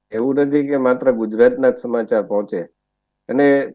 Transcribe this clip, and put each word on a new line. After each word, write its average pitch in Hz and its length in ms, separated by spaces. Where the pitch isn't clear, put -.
એવું 123 240
નથી 143 320
કે 143 100
માત્ર 127 340
ગુજરાતના 120 580
જ 123 100
સમાચાર 117 440
પહોંચે 101 380
અને 139 460